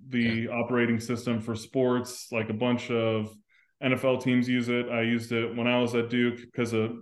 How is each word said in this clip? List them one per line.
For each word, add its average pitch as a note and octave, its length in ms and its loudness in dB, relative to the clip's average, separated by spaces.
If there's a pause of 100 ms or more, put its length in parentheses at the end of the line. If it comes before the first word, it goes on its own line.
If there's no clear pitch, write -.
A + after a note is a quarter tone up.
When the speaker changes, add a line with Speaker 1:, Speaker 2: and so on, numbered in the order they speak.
Speaker 1:
the A#2 400 0
Speaker 2:
Okay. - 0 -
Speaker 1:
operating A#2+ 520 0
system A#2 420 -2
for A2+ 140 -4
sports. B2 760 -2
Like, A2 180 -2
a A2 40 -4
bunch A#2+ 380 0
of A2+ 420 0 (480)
N C3 120 2
F C3 120 0
L B2+ 120 4
teams B2 300 2
use B2 220 0
it. A#2+ 200 0
I A#2 120 0
used A#2 300 0
it A2+ 240 -2
when A#2+ 120 0
I B2 140 4
was A#2+ 140 0
at A#2 140 0
Duke A#2+ 440 0
'cause A2+ 200 -2
a A2 280 0